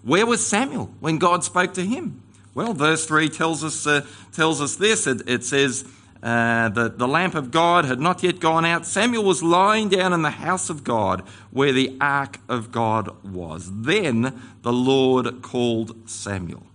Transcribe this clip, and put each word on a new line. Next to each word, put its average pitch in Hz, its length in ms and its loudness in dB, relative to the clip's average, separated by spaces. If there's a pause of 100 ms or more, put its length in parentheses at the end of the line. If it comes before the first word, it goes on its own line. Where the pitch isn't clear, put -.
Where 175 220 4
was 233 220 0
Samuel 220 420 -2 (120)
when 156 160 -2
God 175 260 2
spoke 190 300 -2
to 185 120 -4
him? 247 380 -6 (320)
Well, 220 180 -4
verse 156 320 0
three 156 220 0
tells 160 340 -2
us, 156 240 -6
uh, 147 200 2 (260)
tells 156 300 0
us 139 160 -4
this. 214 280 2
It, 127 220 -2
it 123 160 -2
says, 139 400 0 (400)
uh, 117 460 2
that 110 280 -2
the 123 100 0
lamp 165 280 0
of 131 160 -6
God 170 320 4
had 127 160 -2
not 175 240 0
yet 180 160 0
gone 165 240 2
out. 165 220 0
Samuel 220 400 0
was 175 180 2
lying 196 460 4
down 185 240 2
in 165 80 2
the 151 80 0
house 175 400 -4
of 151 160 -10
God 98 340 0 (320)
where 135 220 2
the 131 260 0
ark 139 480 -2
of 117 240 -4
God 110 380 0 (160)
was. 90 440 -10 (120)
Then 131 600 0 (200)
the 120 100 -2
Lord 127 680 2
called 117 680 -2
Samuel. 90 540 -8 (120)